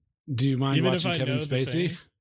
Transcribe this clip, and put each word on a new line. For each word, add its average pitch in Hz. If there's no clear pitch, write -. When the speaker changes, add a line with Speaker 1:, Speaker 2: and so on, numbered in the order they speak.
Speaker 1:
do 127
you 135
mind 135
Speaker 2:
Even 180
if 175
Speaker 1:
watching 180
Speaker 2:
I 170
Speaker 1:
Kevin 131
Speaker 2:
know 156
the 143
Speaker 1:
Spacey? 135
Speaker 2:
thing? -